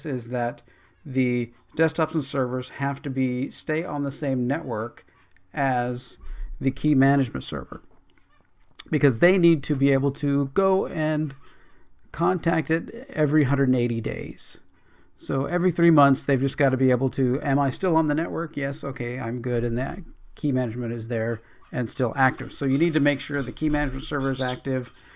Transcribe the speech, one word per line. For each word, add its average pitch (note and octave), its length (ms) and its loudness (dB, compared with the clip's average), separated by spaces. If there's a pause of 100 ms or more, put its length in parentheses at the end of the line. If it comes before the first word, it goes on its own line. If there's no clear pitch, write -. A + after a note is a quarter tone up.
is C3 260 -4
that B2 300 -4 (440)
the B2 460 -2 (260)
desktops D#3+ 380 0
and D3 160 -2
servers B2+ 360 -4 (120)
have C#3 240 -4
to C#3+ 80 -6
be, B2+ 420 -2 (120)
stay D#3 180 -2
on C#3+ 220 -4
the C#3 160 -4
same C3 260 0
network A#2+ 560 -4 (500)
as B2 440 0 (640)
the C3+ 100 0
key D3+ 240 0
management C3+ 560 2
server, - 300 -10 (1080)
because C3+ 320 2
they F#3 160 6
need E3+ 280 4
to D3+ 100 -2
be C#3 180 2
able C3+ 200 2
to C#3 420 0
go F#3+ 320 2
and D#3 480 -2 (800)
contact E3 560 0
it - 420 -4
every D3+ 320 4
hundred C3+ 240 2
and C3 80 4
eighty A#2+ 240 0
days. - 380 -6 (880)
So C#3 200 -2
every F3 260 2
three E3+ 180 6
months, C#3 360 8
they've C3+ 120 4
just C3+ 180 -2
gotta C3+ 200 4
be C3 140 4
able B2+ 220 2
to, C3 300 0
"Am C#3 160 0
I C#3 180 2
still F3 200 2
on D#3+ 100 4
the D3 80 0
network? E3 420 -4
Yes, C#3 280 -4
okay, B2+ 340 -6
I'm A#2+ 240 -6
good," A#2+ 220 0
and A#2 140 0
that C3 200 -4 (420)
key D3 120 0
management A#2+ 400 -2
is A2+ 160 -8
there A2+ 320 -2 (320)
and - 220 -4
still B2 200 -2
active. C3 360 0 (100)
So C#3+ 40 -2
you C3+ 140 2
need E3 160 2
to D3+ 60 2
make C#3+ 260 4
sure C#3+ 160 -4
the A#2 80 -8
key D3+ 180 -4
management C#3+ 400 -2
server C3+ 220 -2
is C3 100 -2
active B2+ 460 -4 (300)